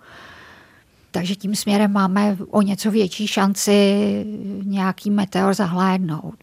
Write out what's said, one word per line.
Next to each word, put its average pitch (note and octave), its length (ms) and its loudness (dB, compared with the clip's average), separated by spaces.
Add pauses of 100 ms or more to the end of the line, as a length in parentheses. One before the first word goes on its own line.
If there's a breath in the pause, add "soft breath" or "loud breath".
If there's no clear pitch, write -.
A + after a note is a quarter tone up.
(1120 loud breath)
Takže F3+ 240 -4
tím G3+ 200 -4
směrem G3+ 360 0
máme G3+ 460 2 (120)
o G#3 120 2
něco G3 300 0
větší G#3 360 0
šanci G3+ 1000 2 (380)
nějaký G3 480 -2
meteor G3 420 0
zahlédnout. F#3 880 0